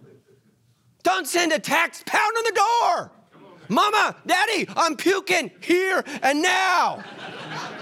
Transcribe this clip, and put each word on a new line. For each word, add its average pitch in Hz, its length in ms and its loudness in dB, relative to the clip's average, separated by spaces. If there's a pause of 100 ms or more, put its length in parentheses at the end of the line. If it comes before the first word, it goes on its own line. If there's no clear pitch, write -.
(1040)
Don't 370 240 0
send 349 260 0
a 302 60 2
text, 311 480 -2
pound 427 300 0
on 453 80 0
the 453 80 0
door. 403 600 2 (560)
"Mama, 381 460 2 (100)
Daddy, 370 520 0
I'm 320 200 2
puking 349 540 0 (100)
here 359 440 0 (180)
and 294 200 2
now. 359 600 2 (800)